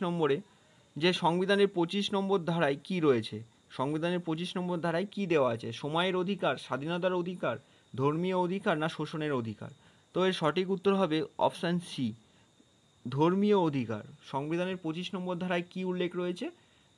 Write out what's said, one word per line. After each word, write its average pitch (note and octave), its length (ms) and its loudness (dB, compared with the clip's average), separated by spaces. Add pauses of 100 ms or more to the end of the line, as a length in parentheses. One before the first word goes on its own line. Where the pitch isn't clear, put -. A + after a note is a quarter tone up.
নম্বরে, E3 320 2 (600)
যে D#3+ 140 2 (120)
সংবিধানের F#3+ 540 4
পঁচিশ F3+ 380 0
নম্বর G3 240 2 (120)
ধারায় D#3 360 2
কি F#3+ 200 -2
রয়েছে? A2+ 320 4 (400)
সংবিধানের D#3+ 480 -2
পঁচিশ E3+ 320 -4
নম্বর F3+ 260 -2
ধারায় E3+ 300 0
কি G3+ 80 -4 (100)
দেওয়া C3+ 220 6
আছে? A#2 140 -6 (140)
সময়ের E3+ 400 0
অধিকার, F3+ 320 0 (120)
স্বাধীনতার E3+ 560 -2
অধিকার, E3+ 340 -4 (380)
ধর্মীয় D#3+ 420 0 (100)
অধিকার, F#3+ 360 0
না D#3+ 140 0
শোষণের D3+ 440 -4
অধিকার? A2+ 300 -8 (420)
তো - 140 -2
এর F#3 140 2
সঠিক E3 340 2
উত্তর F#3+ 260 2
হবে D#3+ 180 2 (280)
অপশন E3+ 280 0 (140)
সি, C3 180 -4 (1000)
ধর্মীয় F3+ 520 4 (100)
অধিকার। A2+ 360 -4 (280)
সংবিধানের E3+ 520 -4
পঁচিশ E3 300 -4
নম্বর F3+ 280 -4
ধারায় F3+ 300 -2
কি F#3 80 -8 (100)
উল্লেখ F3+ 200 -2 (100)
রয়েছে? F3+ 260 -4 (520)